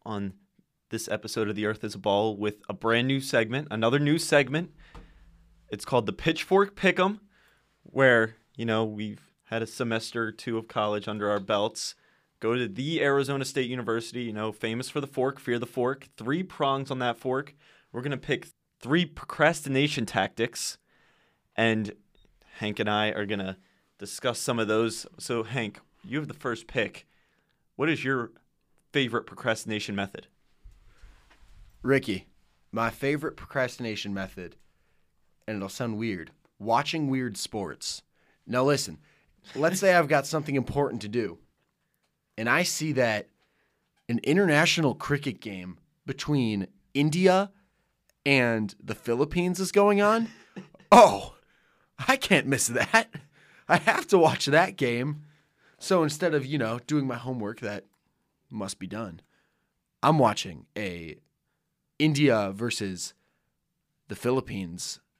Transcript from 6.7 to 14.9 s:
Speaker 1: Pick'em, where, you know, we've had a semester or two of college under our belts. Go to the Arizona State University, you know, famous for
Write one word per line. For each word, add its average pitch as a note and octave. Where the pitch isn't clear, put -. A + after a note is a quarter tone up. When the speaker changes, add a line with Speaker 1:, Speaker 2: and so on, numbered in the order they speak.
Speaker 1:
Pick'em, F#3+
where, A#2+
you A#2
know, A2
we've G#2+
had A2+
a A2
semester A2+
or A2
two A2+
of A2
college G#2
under G#2
our G#2
belts. G#2
Go A2+
to B2
the C3+
Arizona C#3
State C3
University, A#2
you A2
know, G#2+
famous A2+
for D3